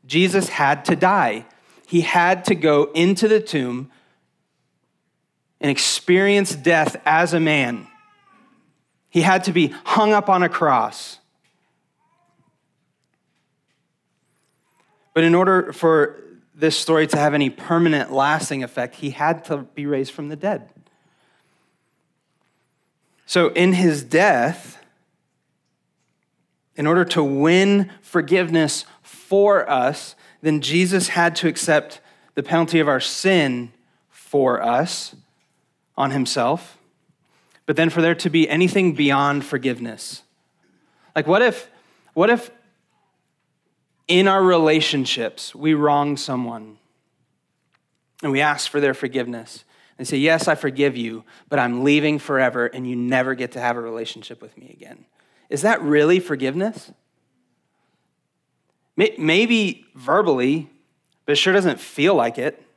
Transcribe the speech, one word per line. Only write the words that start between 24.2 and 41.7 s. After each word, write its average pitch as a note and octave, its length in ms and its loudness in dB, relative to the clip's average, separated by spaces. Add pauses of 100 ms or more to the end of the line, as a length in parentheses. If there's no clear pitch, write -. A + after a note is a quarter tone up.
in D3 120 -4
order F3 180 2
to E3+ 180 0
win F3+ 680 2 (100)
forgiveness E3 840 0 (160)
for G3+ 680 0
us, C3+ 460 -2 (260)
then D3+ 200 0
Jesus F3 480 0
had E3+ 280 0
to F3+ 100 -2
accept D3+ 520 -2 (360)
the C#3 80 -4
penalty E3 360 0
of D3 80 2
our C3+ 140 0
sin C3+ 720 -2 (360)
for C3 520 -2
us B2+ 540 -4 (840)
on C#3 140 -2
himself. C3+ 680 -4 (880)
But D3 100 -2
then E3 140 2
for E3+ 120 -2
there E3 140 2
to E3+ 140 -4
be D#3+ 180 2
anything F3+ 460 2
beyond C#3+ 520 0
forgiveness. A#2+ 800 -8 (920)
Like, D3 120 -2
what F#3+ 140 4
if, - 280 0 (440)